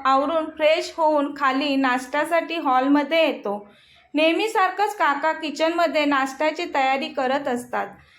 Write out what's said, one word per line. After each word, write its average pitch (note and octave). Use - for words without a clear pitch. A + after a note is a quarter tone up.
आवरून D4
फ्रेश D#4+
होऊन D#4
खाली C#4
नाश्त्यासाठी D4
हॉलमध्ये C#4+
येतो. G#3
नेहमीसारखंच F#4+
काका D#4
किचनमध्ये D#4
नाश्त्याची C#4+
तयारी C4+
करत C#4
असतात. A#3+